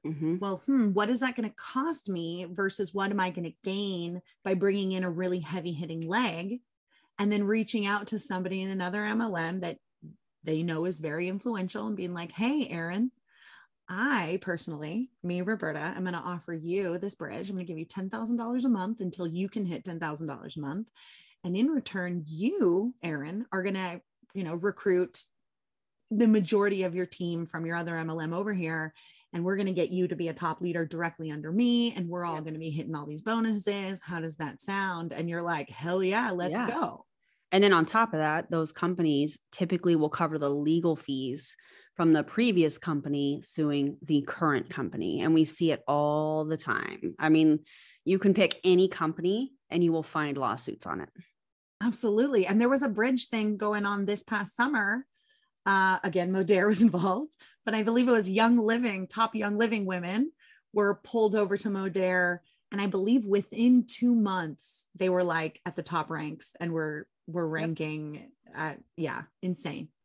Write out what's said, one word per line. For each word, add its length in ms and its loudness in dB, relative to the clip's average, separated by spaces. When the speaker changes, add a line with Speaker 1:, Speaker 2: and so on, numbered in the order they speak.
Speaker 1:
Mm-hmm. 320 -2
Speaker 2:
Well, 280 -4
hmm, 260 4
what 160 2
is 120 0
that 160 -2
gonna 200 -4
cost 520 -4
me 420 -4
versus 420 -2
what 180 0
am 100 0
I 100 0
gonna 240 -8
gain 560 -4
by 100 0
bringing 380 2
in 120 -2
a 60 -2
really 300 -2
heavy 320 -6
hitting 340 -6
leg 540 -2
and 140 2
then 120 2
reaching 420 0
out 220 -2
to 100 -4
somebody 440 -4
in 80 -4
another 340 -4
M 160 -2
L 160 -2
M 240 -4
that 180 -6
they 180 0
know 220 -2
is 160 -2
very 280 -4
influential 580 -4
and 100 -4
being 160 -6
like, 180 -8
"Hey, 400 0
Erin, 400 -2
I 540 -2
personally, 680 -6
me, 180 -2
Roberta, 540 -4
I'm 80 -4
gonna 200 -4
offer 280 -8
you 460 -4
this 180 -6
bridge. 320 -8
I'm 80 -8
gonna 80 -8
give 140 -10
you 60 -8
ten 240 -8
thousand 280 -4
dollars 280 -2
a 40 2
month 320 0
until 260 -4
you 220 -4
can 160 -4
hit 200 -6
ten 140 -8
thousand 300 -6
dollars 280 -12
a 40 -8
month. 280 -6
And 140 -2
in 120 2
return, 580 -2
you, 760 0
Erin, 500 -6
are 100 -2
gonna, 380 -4
you 100 -4
know, 120 -6
recruit 640 0
the 160 6
majority 560 4
of 100 -2
your 120 -2
team 400 -4
from 200 -6
your 100 -2
other 200 -4
M 140 -4
L 100 -4
M 120 -4
over 200 -2
here. 400 -4
And 120 -4
we're 120 0
gonna 160 0
get 180 0
you 180 0
to 80 -4
be 120 -4
a 60 -6
top 260 -4
leader 260 -2
directly 440 -6
under 220 -8
me. 400 2
And 160 -6
we're 160 -4
all 120 -4
Speaker 1:
Yep. 80 -8
Speaker 2:
gonna 140 -8
be 120 -8
hitting 240 -4
all 120 -6
these 160 -10
bonuses. 800 -2
How 200 -8
does 160 -6
that 240 -8
sound?" 520 -4
And 160 -4
you're 140 -4
like, 280 -4
"Hell 320 -2
yeah, 280 0
let's 280 -2
Speaker 1:
Yeah. 120 -2
Speaker 2:
go." 360 -6
Speaker 1:
And 100 8
then 100 8
on 140 6
top 260 2
of 60 0
that, 320 0
those 220 -2
companies 680 0
typically 420 2
will 140 4
cover 300 -2
the 120 0
legal 460 2
fees 580 -6
from 180 4
the 120 6
previous 520 4
company 640 -2
suing 600 0
the 200 2
current 460 0
company. 520 -4
And 120 4
we 120 8
see 260 2
it 160 -2
all 580 2
the 120 -2
time. 600 -4
I 100 2
mean, 320 8
you 140 4
can 160 6
pick 300 4
any 240 8
company 640 -2
and 120 2
you 100 4
will 100 0
find 340 -2
lawsuits 500 -4
on 140 -4
it. 80 -10
Speaker 2:
Absolutely. 640 2
And 140 4
there 80 6
was 140 4
a 60 0
bridge 400 0
thing 280 0
going 300 0
on 180 0
this 180 -2
past 340 -4
summer. 500 0
Uh, 400 4
again, 280 0
Modere 340 4
was 160 6
<laughs> 0 -
involved, 520 4
but 100 0
I 100 2
believe 240 4
it 40 6
was 160 4
Young 300 6
Living, 480 0
top 280 -2
Young 220 -2
Living 300 0
women 460 -2
were 320 2
pulled 300 2
over 220 2
to 120 -4
Modere. 720 0
And 80 -2
I 80 0
believe 360 2
within 600 4
two 280 2
months, 800 -2
they 120 2
were, 160 2
like, 400 -2
at 120 -6
the 60 -6
top 280 -4
ranks 500 -6
and 120 -2
were, 360 -4
were 220 -2
Speaker 1:
Yep. 60 -2
Speaker 2:
ranking 800 -4
at, 260 -6
yeah, 260 -4
insane. 460 -6